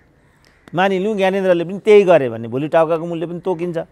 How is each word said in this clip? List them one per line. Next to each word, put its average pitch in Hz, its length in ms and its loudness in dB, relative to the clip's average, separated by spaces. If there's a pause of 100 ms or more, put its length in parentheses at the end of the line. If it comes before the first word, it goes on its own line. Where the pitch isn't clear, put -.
(760)
मानिलिउँ 196 420 0
ज्ञानेन्द्रले 190 460 0
पनि 185 160 -8
त्यही 208 240 6
गरे 156 260 4
भने 113 180 -10
भोलि 131 200 -6
टाउकाको 165 380 0
मूल्य 170 220 -8
पनि 170 120 -10
तोकिन्छ। 170 380 -6 (140)